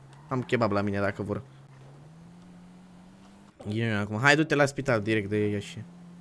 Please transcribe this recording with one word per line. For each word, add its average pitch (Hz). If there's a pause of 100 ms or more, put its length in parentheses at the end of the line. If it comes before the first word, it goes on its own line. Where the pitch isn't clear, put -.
(280)
am 127
kebab 117
la 101
mine, 101
dacă 101
vor. 101 (2250)
E 113
acum. 107
Hai, 143
du-te 156
la 143
spital 135
direct 107
de 107
Iași. 104 (420)